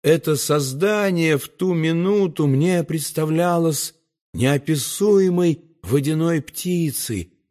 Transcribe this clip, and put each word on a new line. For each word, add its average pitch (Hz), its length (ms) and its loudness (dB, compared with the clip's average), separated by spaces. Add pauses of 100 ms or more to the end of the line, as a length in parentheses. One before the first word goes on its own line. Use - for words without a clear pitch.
Это 156 320 2
создание 160 1000 0
в - 120 -6
ту 185 260 -2
минуту 165 720 0
мне 165 360 2
представлялось 160 1080 -2 (400)
неописуемой 170 1300 2 (220)
водяной 156 580 0
птицей, 151 920 -4 (180)